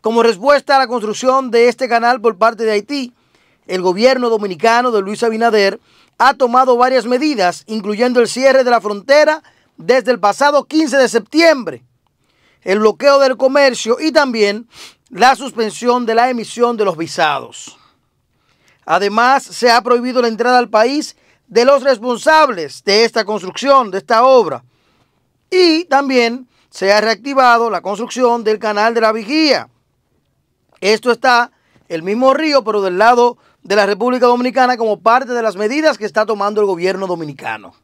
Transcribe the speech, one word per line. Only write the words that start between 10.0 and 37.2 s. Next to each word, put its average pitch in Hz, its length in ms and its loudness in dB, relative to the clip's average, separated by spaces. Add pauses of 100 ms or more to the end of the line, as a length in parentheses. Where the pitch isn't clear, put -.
el 240 80 -2
pasado 277 440 0
quince 302 320 -2
de 262 120 2
septiembre, 233 760 0 (760)
el 190 160 -2
bloqueo 247 400 2
del 262 180 2
comercio 262 640 0
y 311 120 -2
también 226 560 0 (420)
la 240 260 2
suspensión 233 680 -4
de 220 80 -2
la 240 160 2
emisión 240 460 -4
de 214 80 0
los 180 120 -2
visados. 151 800 -6 (1080)
Además, 208 580 0
se 226 280 -2
ha 233 120 4
prohibido 247 400 0
la 240 60 0
entrada 233 300 2
al 240 100 0
país 247 480 0 (320)
de 226 160 2
los 269 180 4
responsables 254 1000 0
de 208 200 2
esta 226 200 -2
construcción, 214 680 0
de 185 80 -6
esta 233 260 0
obra. 208 400 2 (840)
Y 349 340 2
también 262 640 -2 (220)
se 190 220 -2
ha 214 80 4
reactivado 233 680 0
la 185 140 -4
construcción 233 640 -2
del 214 160 -2
Canal 214 340 -2
de 233 60 0
la 220 120 2
Vigía. 226 560 -2 (1120)
Esto 214 300 0
está 240 400 2 (380)
el 165 140 -8
mismo 233 320 0
río, 285 280 0
pero 208 200 -2
del 180 160 -2
lado 240 400 4 (240)
de 180 120 -4
la 208 120 2
República 240 400 0
Dominicana, 247 500 0
como 214 240 -2
parte 226 320 0
de 240 100 -4
las 208 140 -4
medidas 269 420 -2
que 214 60 -12
está 214 200 -2
tomando 208 360 -4
el 208 80 2
gobierno 185 400 -4
dominicano. 139 760 -10